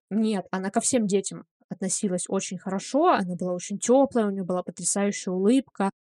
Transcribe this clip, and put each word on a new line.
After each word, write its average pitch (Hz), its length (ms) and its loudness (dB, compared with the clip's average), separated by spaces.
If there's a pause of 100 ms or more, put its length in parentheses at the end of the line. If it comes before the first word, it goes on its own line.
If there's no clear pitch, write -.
(100)
Нет, 220 400 0
она 190 200 -4
ко 226 100 2
всем 226 260 0
детям 190 380 -2 (240)
относилась 180 600 -4
очень 190 300 -4
хорошо, 269 540 0
она 185 220 0
была 180 180 -4
очень 196 260 -6
теплая, 254 480 4
у 202 40 0
нее 196 140 -4
была 180 180 -2
потрясающая 196 680 -2
улыбка, 196 580 2 (180)